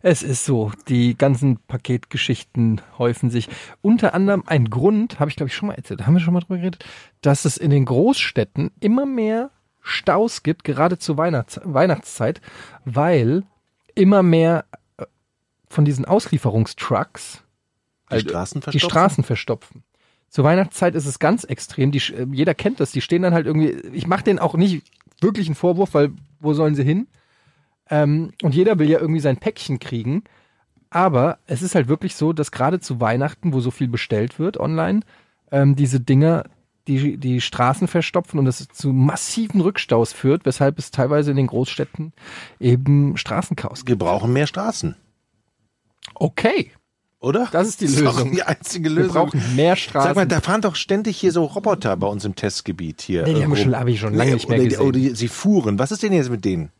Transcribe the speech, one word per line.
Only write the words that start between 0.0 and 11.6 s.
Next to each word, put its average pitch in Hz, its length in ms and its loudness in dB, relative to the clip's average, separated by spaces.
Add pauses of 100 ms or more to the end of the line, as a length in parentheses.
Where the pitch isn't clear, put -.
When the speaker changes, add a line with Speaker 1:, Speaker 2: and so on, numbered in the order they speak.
Speaker 1:
Es 180 220 2
ist 135 220 -4
so, 113 260 0 (160)
die 120 300 2
ganzen 135 400 2 (100)
Paketgeschichten 120 1120 -2 (180)
häufen 120 320 0
sich. 117 200 -2 (320)
Unter 214 320 4
anderem 196 320 0
ein 127 240 2
Grund, 202 500 0
hab 147 80 0
ich, 147 80 -8
glaub 139 140 -4
ich, - 60 -10
schon 208 120 -6
mal 202 80 -6
erzählt, - 320 -10
haben 147 60 6
wir 175 80 6
schon 170 120 0
mal 180 60 2
drüber 180 180 -6
geredet, 175 280 -6 (360)
dass 143 220 2
es 143 140 -2
in 156 120 -2
den 139 140 4
Großstädten 139 960 0
immer 240 260 0
mehr 233 440 -4 (320)
Staus - 600 -2
gibt, 156 200 -2
gerade 151 340 0
zur 147 200 -4
Weihnachts-, 156 480 -2